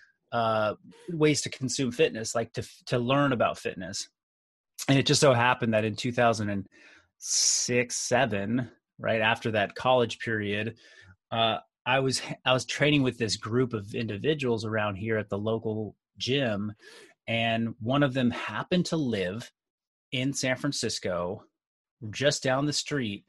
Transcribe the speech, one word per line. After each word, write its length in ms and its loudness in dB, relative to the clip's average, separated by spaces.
uh, 420 2
ways 360 2
to 60 -6
consume 440 -4
fitness, 420 0
like, 180 -4
to, 140 -8
to 120 0
learn 320 2
about 260 2
fitness. 520 -8
And 100 6
it 80 4
just 160 4
so 120 8
happened 420 2
that 100 2
in 100 -2
two 160 -4
thousand 380 2
and 180 -4
six, 760 0
seven, 760 0
right 240 0
after 300 2
that 240 0
college 420 2
period, 640 -4
uh, 300 0
I 140 2
was, 200 0
I 80 6
was 120 0
training 380 2
with 160 0
this 160 -2
group 380 -2
of 200 -6
individuals 720 -2
around 300 -2
here 240 -2
at 100 -6
the 80 -4
local 580 -4
gym. 560 -2
And 520 0
one 220 0
of 140 2
them 160 2
happened 560 -2
to 100 -2
live 540 -2
in 220 -2
San 220 0
Francisco, 920 -4
just 320 0
down 240 0
the 80 -2
street 560 -4